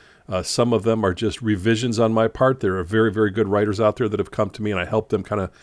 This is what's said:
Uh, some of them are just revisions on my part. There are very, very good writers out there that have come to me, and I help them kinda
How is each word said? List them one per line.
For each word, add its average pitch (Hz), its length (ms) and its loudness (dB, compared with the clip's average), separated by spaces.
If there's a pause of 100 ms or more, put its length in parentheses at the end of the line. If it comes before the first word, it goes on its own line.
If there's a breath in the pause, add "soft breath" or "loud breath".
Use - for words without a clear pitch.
(260 soft breath)
Uh, 92 160 -4
some 120 300 0
of 107 120 2
them 110 200 0
are 95 80 2
just 107 300 -4
revisions 110 560 0
on 113 160 2
my 113 120 4
part. 131 340 0
There 95 180 0
are 87 60 -4
very, 110 280 2
very 107 180 2
good 101 180 0
writers 104 300 0
out 107 180 2
there 113 120 0
that 101 100 -2
have 95 120 -4
come 107 180 -2
to - 140 -12
me, 104 80 -2
and 95 100 -2
I 87 60 -4
help 110 240 -2
them 98 120 -2
kinda 98 280 -4 (120)